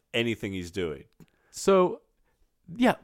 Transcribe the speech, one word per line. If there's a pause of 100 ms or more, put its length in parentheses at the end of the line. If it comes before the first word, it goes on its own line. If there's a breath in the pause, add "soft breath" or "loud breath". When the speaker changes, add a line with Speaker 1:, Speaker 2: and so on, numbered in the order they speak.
(140)
Speaker 1:
anything
he's
doing. (480)
Speaker 2:
So, (760)
yeah, (100)